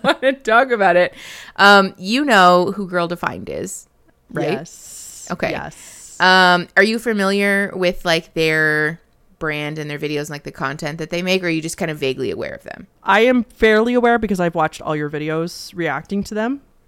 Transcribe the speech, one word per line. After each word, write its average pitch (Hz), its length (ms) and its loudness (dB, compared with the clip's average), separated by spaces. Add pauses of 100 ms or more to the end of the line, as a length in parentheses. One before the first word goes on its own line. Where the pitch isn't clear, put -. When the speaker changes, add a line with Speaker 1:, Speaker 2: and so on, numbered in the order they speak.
Speaker 1:
wanna 269 320 0
talk 254 380 2
about 196 240 4
it. 175 180 2 (440)
Um, 202 400 6
you 220 260 -2
know 180 540 6
who 196 100 -6
Girl 175 220 -2
Defined - 400 -8
is, - 400 -10 (420)
right? 151 220 -4
Speaker 2:
Yes. - 760 -14
Speaker 1:
Okay. - 220 -6
Speaker 2:
Yes. - 720 -14
Speaker 1:
Um, 180 560 4
are 196 60 6
you 220 160 0
familiar 202 760 -2
with, 180 300 -2
like, 165 280 -2
their 156 680 0 (380)
brand 151 380 -6
and 147 140 -10
their 147 80 -8
videos 147 220 -4
and, 151 80 -8
like, 147 140 -12
the 156 100 -14
content 147 460 -8
that 156 100 -8
they 175 120 -4
make, 185 220 0
or 175 40 -2
are - 20 -2
you 160 120 -2
just 160 140 -8
kind 165 160 -6
of 151 60 -8
vaguely 131 340 -4
aware 69 220 -8
of 64 100 -16
them? - 240 -18 (160)
Speaker 2:
I 196 180 4
am 247 220 4
fairly 220 500 2
aware 240 240 4
because 202 220 -2
I've 170 160 -2
watched 156 260 -2
all 156 140 -4
your 151 140 -6
videos 156 680 -6
reacting 170 500 -4
to - 80 -14
them. 240 280 -4 (260)